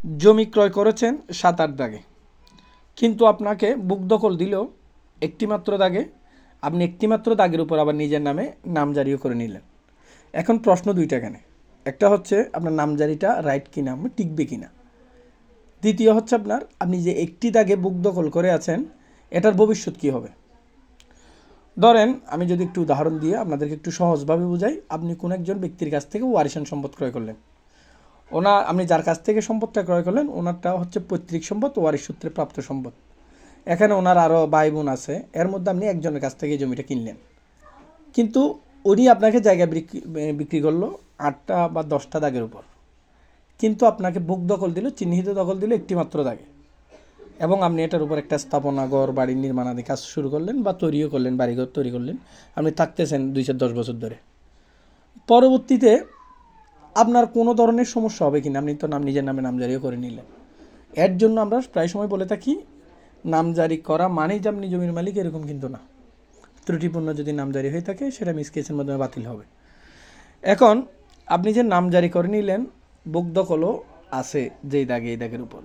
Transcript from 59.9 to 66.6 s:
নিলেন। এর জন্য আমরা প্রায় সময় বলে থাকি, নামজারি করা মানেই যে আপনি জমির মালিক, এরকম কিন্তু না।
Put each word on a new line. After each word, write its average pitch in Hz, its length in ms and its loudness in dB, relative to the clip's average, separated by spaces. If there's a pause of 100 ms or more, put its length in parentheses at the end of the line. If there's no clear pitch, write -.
নিলেন। 120 280 -10 (680)
এর 180 240 2
জন্য 220 240 4
আমরা 214 200 0 (120)
প্রায় 170 140 0
সময় 202 200 -4
বলে 190 180 -2
থাকি, 208 280 -4 (720)
নামজারি 165 520 0
করা 160 300 -2
মানেই 175 320 -2
যে 202 100 -2
আপনি 202 200 -6
জমির 180 240 -2
মালিক, 185 240 -4
এরকম 160 300 -4
কিন্তু 139 200 -10
না। 123 120 -12 (840)